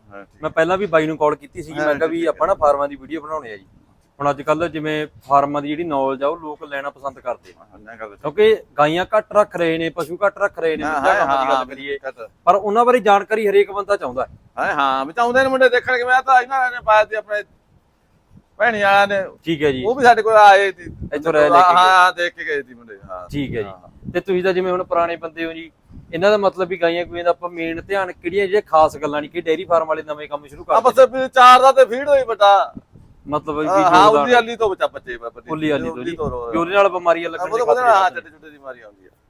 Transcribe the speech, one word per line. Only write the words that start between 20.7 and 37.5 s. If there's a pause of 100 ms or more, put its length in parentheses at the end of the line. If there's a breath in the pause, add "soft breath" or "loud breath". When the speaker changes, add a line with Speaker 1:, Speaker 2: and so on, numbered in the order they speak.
Speaker 1:
ਸੀ। (300)
Speaker 2:
ਇੱਥੋਂ
ਰਾਏ
ਲੈ
ਕੇ
Speaker 1:
ਹਾਂ,
Speaker 2:
ਗਏ।
Speaker 1:
ਹਾਂ,
ਦੇਖ
ਕੇ
ਗਏ
ਸੀ
ਮੁੰਡੇ, (120)
ਹਾਂ।
Speaker 2:
ਠੀਕ
ਹੈ
ਜੀ।
Speaker 1:
ਹਾਂ,
ਹਾਂ।
Speaker 2:
ਤੇ
ਤੁਸੀਂ
ਤਾਂ
ਜਿਵੇਂ
ਹੁਣ
ਪੁਰਾਣੇ
ਬੰਦੇ
ਹੋ
ਜੀ, (420)
ਇਹਨਾਂ
ਦਾ
ਮਤਲਬ
ਵੀ
ਗਾਈਆਂ
ਗੁਈਆਂ
ਦਾ
ਆਪਾਂ
ਮੇਨ
ਧਿਆਨ
ਕਿਹੜੀਆਂ
ਜਿਹੜੀਆਂ
ਖਾਸ
ਗੱਲਾਂ
ਨਹੀਂ,
ਕਿ
ਡੇਅਰੀ
ਫਾਰਮ
ਵਾਲੇ
ਨਵੇਂ
ਕੰਮ
ਸ਼ੁਰੂ
Speaker 1:
ਆ
Speaker 2:
ਕਰਦੇ
Speaker 1:
ਬਸ
ਵੀ
ਚਾਰ
ਦਾ
ਤੇ
ਫੀਡ
ਹੋਈ
ਵੱਡਾ। (540)
Speaker 2:
ਮਤਲਬ
ਵੀ
Speaker 1:
ਹਾਂ,
Speaker 2:
ਯੋਗਦਾਨ।
Speaker 1:
ਉਹਦੀ
ਹਾਲੀ
ਤੋਂ
ਬੱਚਾ
ਬੱਚੇ,
ਬੱਚੇ।
Speaker 2:
ਉੱਲੀ
ਹਾਲੀ
ਤੋਂ
Speaker 1:
ਉਹਦੀ
Speaker 2:
ਜੀ।
Speaker 1:
ਤੋਂ
ਰੋ-,
Speaker 2:
ਤੇ
ਉਹਦੇ
ਨਾਲ
ਬਿਮਾਰੀਆਂ
ਲੱਗਣ
Speaker 1:
ਹਾਂ,
Speaker 2:
ਦੇ